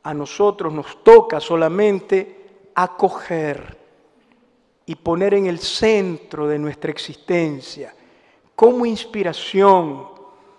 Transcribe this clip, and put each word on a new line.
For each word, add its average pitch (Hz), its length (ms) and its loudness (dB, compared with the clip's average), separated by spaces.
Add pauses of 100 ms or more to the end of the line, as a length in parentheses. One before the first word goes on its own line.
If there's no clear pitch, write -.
A 151 100 -10
nosotros 165 600 -2
nos - 320 -12
toca 214 360 8
solamente 185 1300 -2
acoger 175 1040 -4 (1080)
y 165 100 -12
poner 180 380 0
en 196 120 0
el 170 140 -4
centro 180 880 -2
de 151 100 -2
nuestra 147 320 -8
existencia, 151 1040 -6 (600)
como 240 320 4
inspiración, 190 1200 0 (500)